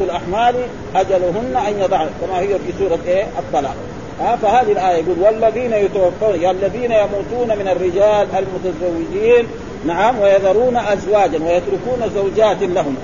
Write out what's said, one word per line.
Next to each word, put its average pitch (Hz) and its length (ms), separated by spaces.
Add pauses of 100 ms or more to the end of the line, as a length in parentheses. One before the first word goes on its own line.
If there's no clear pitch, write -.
الأحمال 185 540 (400)
أجلهن 190 600 (100)
أن 208 120
يضعن"، 180 280 (140)
كما 180 180
هي 190 80
في 185 320
سورة، 190 280
إيه؟ 185 160 (160)
الطلاق. - 360 (460)
ها، 208 140
فهذه 220 360
الآية 180 320
يقول: 175 160
"والذين 226 540
يتوفون"، 190 680
يعني 185 160
الذين 202 340
يموتون 214 640
من 196 100
الرجال 190 600 (100)
المتزوجين، 185 1080 (380)
نعم، 202 340
"ويذرون 196 580
أزواجا"، 196 640
ويتركون 190 720
زوجات 196 460
لهم، 175 420